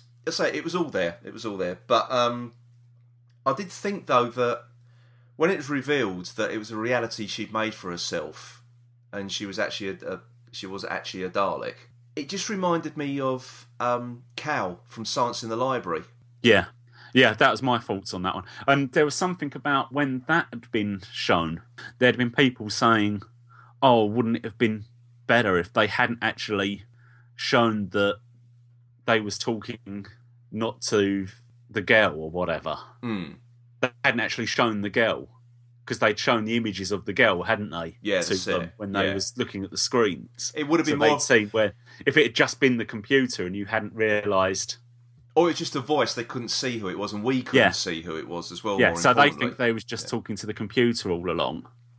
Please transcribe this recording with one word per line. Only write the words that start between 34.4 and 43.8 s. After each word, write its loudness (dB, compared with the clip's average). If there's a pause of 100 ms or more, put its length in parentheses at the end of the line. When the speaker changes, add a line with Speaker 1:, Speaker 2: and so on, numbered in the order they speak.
Speaker 2:
shown 0
the -4
girl, 0 (580)
'cause -4
they'd 4
shown 2
the 0
images -2
of -2
the -4
girl, 4
hadn't -2
they, -8
Speaker 1:
Yeah, 0
Speaker 2:
to -2
Speaker 1:
that's -2
Speaker 2:
them -2
Speaker 1:
it. -10
Speaker 2:
when -6
they 2
Speaker 1:
Yeah. -2
Speaker 2:
was -6
looking -4
at -12
the -12
screens. -2
Speaker 1:
It -4
would 4
have 0
Speaker 2:
So 2
Speaker 1:
been 0
Speaker 2:
they'd 6
Speaker 1:
more 4
Speaker 2:
seen 4
where, 2 (320)
if 2
it 8
had 0
just 2
been 6
the -2
computer 0
and -4
you -6
hadn't -4